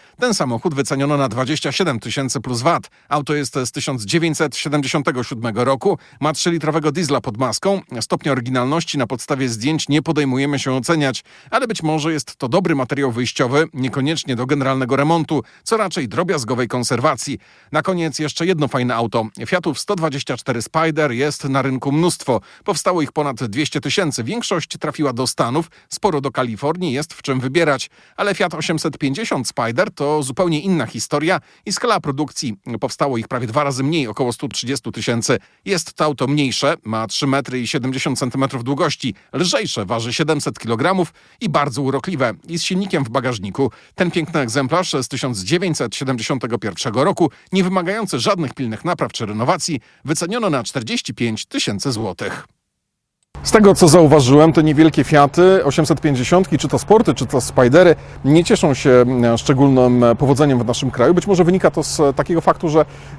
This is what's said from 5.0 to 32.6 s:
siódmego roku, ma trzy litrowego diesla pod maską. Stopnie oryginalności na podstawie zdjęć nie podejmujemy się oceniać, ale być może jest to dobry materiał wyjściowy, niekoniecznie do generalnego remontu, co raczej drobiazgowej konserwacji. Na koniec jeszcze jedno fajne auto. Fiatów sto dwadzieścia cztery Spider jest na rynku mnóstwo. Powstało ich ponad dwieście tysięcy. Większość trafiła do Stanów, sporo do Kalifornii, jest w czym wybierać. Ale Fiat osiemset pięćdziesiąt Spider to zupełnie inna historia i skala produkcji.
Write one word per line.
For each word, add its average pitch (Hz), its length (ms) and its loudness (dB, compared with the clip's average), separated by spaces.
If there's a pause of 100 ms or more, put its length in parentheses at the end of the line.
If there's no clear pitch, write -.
siódmego 117 400 -4
roku, 135 340 0 (220)
ma 151 120 0
trzy - 180 -2
litrowego 151 420 0
diesla 143 280 -2
pod 110 180 -8
maską. 147 420 -2 (200)
Stopnie - 320 -2
oryginalności 131 640 -2
na 123 80 -2
podstawie 131 420 -4
zdjęć 120 400 -4
nie 143 140 2
podejmujemy 139 560 0
się 131 140 -4
oceniać, 135 520 0 (260)
ale 247 160 0
być 220 160 -6
może 156 300 0
jest - 240 -6
to 131 120 -6
dobry 170 260 0
materiał 135 380 -2
wyjściowy, 127 640 0
niekoniecznie 135 640 -2
do 127 100 -4
generalnego 135 500 0
remontu, 151 460 0 (220)
co 226 120 0
raczej 175 320 -2
drobiazgowej 127 600 -2
konserwacji. 123 720 -2 (340)
Na 156 100 0
koniec 170 360 -2
jeszcze 156 280 -4
jedno 151 220 0
fajne 123 260 -2
auto. 113 320 -2 (200)
Fiatów 170 320 -2
sto 202 200 -4
dwadzieścia 143 380 -4
cztery 117 260 -4
Spider 156 500 0
jest 139 320 -2
na 135 180 0
rynku 131 300 -4
mnóstwo. 147 480 0 (240)
Powstało 180 380 -2
ich 139 100 -6
ponad 139 320 -4
dwieście 131 360 -4
tysięcy. 165 440 -2
Większość 190 540 -6
trafiła 156 340 -2
do 123 140 -2
Stanów, 143 440 -2 (180)
sporo 165 320 -2
do 135 100 -4
Kalifornii, 139 640 -2
jest 139 220 -6
w - 80 -20
czym 131 180 -2
wybierać. 139 500 0 (260)
Ale 196 180 0
Fiat 180 200 -2
osiemset 160 440 -4
pięćdziesiąt 135 500 -4
Spider 120 460 -2
to 151 280 0
zupełnie 151 380 0
inna 165 260 0
historia 151 540 -2 (260)
i 208 60 -6
skala 214 280 0
produkcji. 139 560 -6 (240)